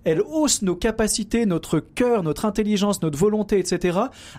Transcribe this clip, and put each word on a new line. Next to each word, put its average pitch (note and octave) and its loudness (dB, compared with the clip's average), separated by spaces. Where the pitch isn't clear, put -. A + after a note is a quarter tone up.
elle E3 2
hausse D4+ 0
nos F3+ 0
capacités, A3+ 0
notre E3 0
cœur, A#3+ 0
notre D3+ -2
intelligence, G#3 0
notre D3+ -2
volonté, G#3 2
et F3+ 0
cetera, F3+ 0